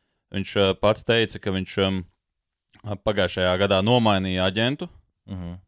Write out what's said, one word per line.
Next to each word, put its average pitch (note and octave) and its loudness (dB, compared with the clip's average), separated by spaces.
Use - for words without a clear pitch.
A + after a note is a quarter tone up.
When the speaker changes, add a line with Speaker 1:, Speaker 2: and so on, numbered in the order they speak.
Speaker 1:
Viņš, F#2+ -6
eh, G2 4
pats G#2 0
teica, A2+ 0
ka - -6
viņš, F#2+ -6
em, F#2+ -4
pagājušajā F#2 0
gadā G2 2
nomainīja G2 2
aģentu. B2 -2
Speaker 2:
Mhm. F2+ -10